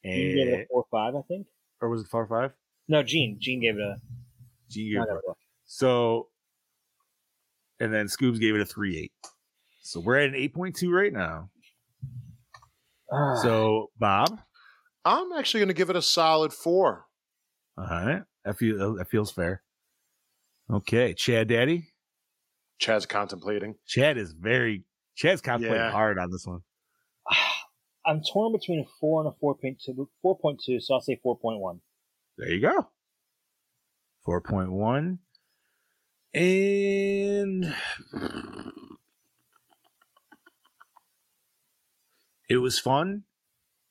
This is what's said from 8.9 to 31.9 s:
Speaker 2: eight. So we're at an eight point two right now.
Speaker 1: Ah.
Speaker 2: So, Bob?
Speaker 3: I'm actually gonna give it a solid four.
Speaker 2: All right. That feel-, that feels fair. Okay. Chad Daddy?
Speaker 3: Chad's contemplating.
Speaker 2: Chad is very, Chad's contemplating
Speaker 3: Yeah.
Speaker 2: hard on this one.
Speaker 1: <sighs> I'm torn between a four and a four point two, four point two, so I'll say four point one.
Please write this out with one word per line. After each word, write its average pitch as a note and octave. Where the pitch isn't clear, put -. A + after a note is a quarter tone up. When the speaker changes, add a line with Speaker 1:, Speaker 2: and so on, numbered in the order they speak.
Speaker 2:
eight. D2+
So -
we're A2+
at C#3+
an C#3
eight C3+
point F3
two F3+
right G3
now. F#2
Speaker 1:
Ah. C#3+
Speaker 2:
So, A2
Bob? A2+
Speaker 3:
I'm E4
actually C4
gonna F#3+
give F3
it F3+
a F3
solid D#3+
four. E3+
Speaker 2:
All F2+
right. F#2+
That G2+
feel-, G#2+
that F2+
feels G#2+
fair. F#2
Okay. A2+
Chad A2+
Daddy? C3+
Speaker 3:
Chad's G#2+
contemplating. G2+
Speaker 2:
Chad C#3
is F2+
very, G#2+
Chad's -
contemplating A#2
Speaker 3:
Yeah. A2
Speaker 2:
hard G#2
on F2+
this F2+
one. F2+
Speaker 1:
<sighs> -
I'm D#3
torn A3
between F3+
a -
four D#3
and D3+
a -
four C#3+
point C3
two, C3
four F#3
point D3
two, B2+
so C3+
I'll B2
say B2+
four A#2+
point A2+
one. F2+